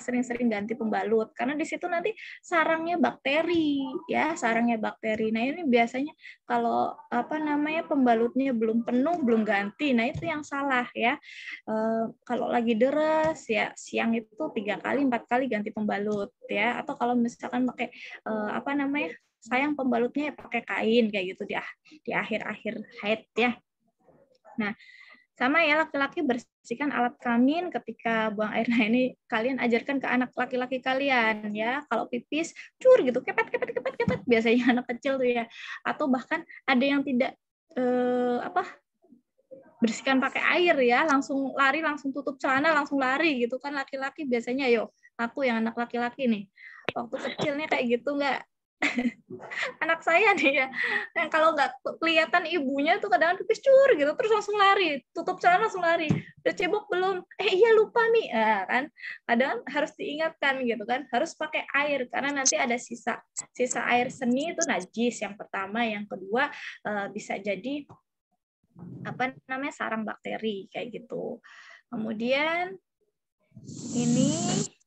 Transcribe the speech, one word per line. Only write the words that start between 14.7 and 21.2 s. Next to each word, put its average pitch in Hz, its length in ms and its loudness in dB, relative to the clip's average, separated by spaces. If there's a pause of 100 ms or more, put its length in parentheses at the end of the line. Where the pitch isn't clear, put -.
kali, 240 320 0
empat 233 160 0
kali 254 240 0
ganti 208 240 -2
pembalut, 208 640 -4 (160)
ya. 208 320 0
Atau 277 160 -8
kalau 247 160 2
misalkan 247 560 -2
pakai, - 240 -8 (320)
eh, 214 220 -4 (100)
apa 277 160 -4
namanya, 277 400 -2 (240)
sayang 262 320 0
pembalutnya, 262 600 0
ya, - 40 -12
pakai - 320 -6
kain, 220 400 4
kayak 202 240 -4